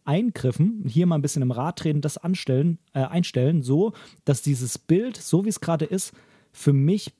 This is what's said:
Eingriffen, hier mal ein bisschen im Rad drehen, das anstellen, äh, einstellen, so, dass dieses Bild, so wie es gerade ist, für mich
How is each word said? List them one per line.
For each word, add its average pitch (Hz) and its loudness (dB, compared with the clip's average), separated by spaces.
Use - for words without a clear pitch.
Eingriffen, 190 0
hier 160 2
mal 170 2
ein 143 0
bisschen 143 -2
im 127 0
Rad 135 -4
drehen, 147 0
das 147 -6
anstellen, 170 0
äh, 135 0
einstellen, 156 0
so, 160 2
dass 139 0
dieses 127 -2
Bild, 214 0
so 180 0
wie 220 0
es - -6
gerade 160 -2
ist, - -4
für - 2
mich 147 2